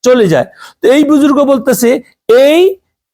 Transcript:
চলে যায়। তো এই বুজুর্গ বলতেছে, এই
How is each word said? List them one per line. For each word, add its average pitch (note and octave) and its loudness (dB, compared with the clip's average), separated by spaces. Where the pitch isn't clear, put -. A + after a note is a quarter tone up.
চলে A#3+ 2
যায়। C#3+ -2
তো G3+ 0
এই D4 2
বুজুর্গ C#4+ 0
বলতেছে, C4 -2
এই D#4 2